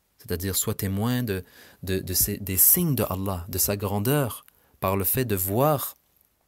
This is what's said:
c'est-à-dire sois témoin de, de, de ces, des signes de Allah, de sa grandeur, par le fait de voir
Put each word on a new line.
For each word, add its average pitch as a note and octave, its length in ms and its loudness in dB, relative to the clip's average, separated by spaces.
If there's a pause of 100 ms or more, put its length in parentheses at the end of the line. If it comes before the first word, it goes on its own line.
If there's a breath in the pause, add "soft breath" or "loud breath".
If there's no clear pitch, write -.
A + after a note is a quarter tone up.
(200)
c'est-à-dire F#2 360 -4
sois - 200 -2
témoin A2 480 0
de, G2 200 -2 (380 loud breath)
de, F#2 160 0
de F#2 160 -4
ces, - 240 0
des F#2+ 180 -4
signes E3 380 4
de A2 160 2
Allah, F#2+ 400 -4
de G2 80 -6
sa G2+ 180 0
grandeur, G#2 720 0 (340 soft breath)
par F#2+ 160 2
le G2 80 0
fait C3 220 0
de G#2 100 0
voir A#2 640 0 (500)